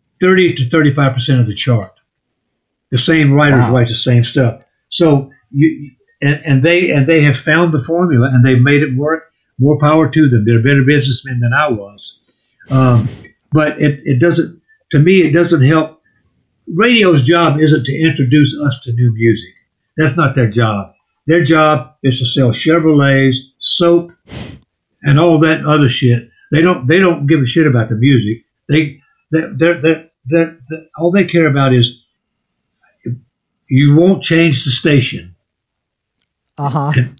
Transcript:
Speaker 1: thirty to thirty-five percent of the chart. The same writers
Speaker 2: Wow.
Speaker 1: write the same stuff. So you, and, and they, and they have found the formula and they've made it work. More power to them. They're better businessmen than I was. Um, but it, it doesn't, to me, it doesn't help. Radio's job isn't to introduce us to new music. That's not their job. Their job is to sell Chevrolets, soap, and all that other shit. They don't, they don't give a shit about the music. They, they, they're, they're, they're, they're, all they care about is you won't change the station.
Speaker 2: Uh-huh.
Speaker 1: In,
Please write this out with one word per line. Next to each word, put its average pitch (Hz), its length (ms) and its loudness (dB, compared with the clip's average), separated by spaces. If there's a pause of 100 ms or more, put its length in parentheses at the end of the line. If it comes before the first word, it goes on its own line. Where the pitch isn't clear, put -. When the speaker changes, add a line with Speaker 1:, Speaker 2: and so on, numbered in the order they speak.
(200)
Speaker 1:
thirty 185 360 2
to 123 140 -4
thirty-five 143 440 0
percent 127 260 -2
of 117 80 0
the 101 80 -8
chart. 107 380 -4 (960)
The 120 60 -2
same 156 360 0
writers 143 280 2
Speaker 2:
Wow. 120 120 0
Speaker 1:
write 120 160 2
the 113 60 -8
same 120 280 0
stuff. 123 400 -4 (280)
So 143 400 0 (200)
you, 143 400 -2 (300)
and, 147 240 -2
and 135 180 2
they, 175 280 0
and 139 160 0
they 160 160 2
have 147 140 2
found 165 360 0
the 135 100 -4
formula 160 480 0
and 123 140 4
they've 127 160 2
made 143 220 2
it 131 120 -4
work. 151 280 -4 (360)
More 143 200 2
power 151 300 2
to 156 200 2
them. 117 160 2
They're 113 180 2
better 139 200 2
businessmen 135 560 -2
than 120 140 -2
I 147 160 -2
was. 104 640 -12 (360)
Um, 127 380 2 (440)
but 151 300 -2
it, 139 240 0
it 131 140 -2
doesn't, 170 400 -2 (320)
to 139 80 2
me, 185 220 4
it 151 120 0
doesn't 170 340 0
help. 156 340 -2 (640)
Radio's 196 560 2
job 156 360 0
isn't 147 260 2
to 135 140 -6
introduce 147 600 0
us 294 220 -4
to 123 120 -10
new 120 200 0
music. 113 400 -2 (440)
That's 151 200 -2
not 139 180 0
their 120 140 0
job. 104 440 -4 (340)
Their 165 160 2
job 151 580 0
is 131 180 -2
to 127 60 -4
sell 131 260 0
Chevrolets, 143 840 0 (240)
soap, 175 520 -2 (920)
and 143 160 2
all 165 220 2
that 156 240 0
other 147 240 2
shit. 120 400 -2 (220)
They 151 100 2
don't, 165 260 0
they 165 120 2
don't 165 280 0
give 147 140 2
a 127 40 -2
shit 156 220 0
about 120 220 0
the 113 60 -4
music. 113 500 0 (240)
They, 147 320 -2 (300)
they, 160 100 -2 (140)
they're, 165 260 0
they're, 156 280 -2 (160)
they're, 160 320 -2 (120)
they're, 160 160 -14 (120)
all 170 140 -2
they 190 140 0
care 170 220 0
about 135 260 0
is 120 300 -2 (1700)
you 143 260 2
won't 180 280 2
change 151 420 0
the 135 60 -4
station. 101 640 -2 (1200)
Speaker 2:
Uh-huh. 143 380 -4
Speaker 1:
In, 123 240 -2